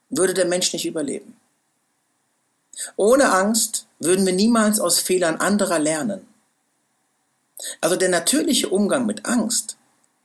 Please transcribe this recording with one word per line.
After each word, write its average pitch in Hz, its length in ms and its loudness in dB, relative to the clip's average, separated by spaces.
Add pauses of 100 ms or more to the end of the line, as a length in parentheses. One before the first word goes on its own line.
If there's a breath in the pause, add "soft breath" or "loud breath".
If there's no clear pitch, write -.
(120)
würde 180 220 0
der 180 120 2
Mensch 180 260 -2
nicht 165 140 -6
überleben. 156 500 -8 (1600 loud breath)
Ohne 247 340 4
Angst 202 560 0 (140)
würden 185 260 2
wir 185 60 0
niemals 214 480 2
aus 170 180 0
Fehlern 175 380 0
anderer 180 420 0
lernen. 147 480 -2 (1500 loud breath)
Also 175 140 0
der 185 140 0
natürliche 247 600 0
Umgang 170 360 0
mit 104 200 -6
Angst, - 500 -2 (480)